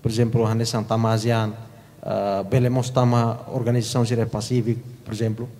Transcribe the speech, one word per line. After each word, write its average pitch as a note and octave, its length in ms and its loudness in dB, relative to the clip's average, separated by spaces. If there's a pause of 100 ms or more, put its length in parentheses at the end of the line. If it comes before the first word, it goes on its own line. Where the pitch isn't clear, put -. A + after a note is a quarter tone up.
Por A2+ 120 0
exemplo, A#2 340 2
hanesan A2+ 380 0
tama A2+ 280 2
asean, A2 400 0 (520)
ah, G2 440 -2
belemos B2+ 440 2
tama A#2+ 580 2
organização A#2+ 560 0
sira A#2 200 0
Pacífico, A2+ 540 -2 (240)
por - 80 -10
exemplo A2 360 -4 (120)